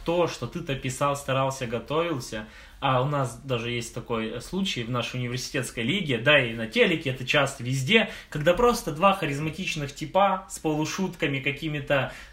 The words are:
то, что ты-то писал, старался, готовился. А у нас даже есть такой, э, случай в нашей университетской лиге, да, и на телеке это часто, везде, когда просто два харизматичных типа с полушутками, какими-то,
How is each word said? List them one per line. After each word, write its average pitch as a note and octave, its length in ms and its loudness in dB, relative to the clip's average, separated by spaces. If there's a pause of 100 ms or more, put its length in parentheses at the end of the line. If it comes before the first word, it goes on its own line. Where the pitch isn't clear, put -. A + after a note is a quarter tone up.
то, E3+ 220 2
что - 220 -6
ты-то C#3+ 260 -6
писал, C3+ 420 -2
старался, C3 500 0
готовился. B2 800 -2 (380)
А C3 160 4
у C3 40 4
нас C#3 400 0
даже A#2+ 260 -2
есть A#2+ 240 -6
такой, A2+ 360 -4
э, - 100 -8
случай F#3 420 -4
в A2+ 80 -6
нашей B2 300 -2
университетской B2 640 -4
лиге, C#3+ 340 0
да, C#3+ 260 6
и A#2 80 -2
на A2+ 140 -4
телеке F3+ 440 2
это C3 140 -6
часто, C3+ 380 2
везде, C3+ 460 2 (200)
когда D#3 260 4
просто A#3 360 2
два E3+ 220 4
харизматичных D#3 840 -4
типа F#3+ 560 2
с - 80 -10
полушутками, D#3 800 0
какими-то, C#3 720 -2 (220)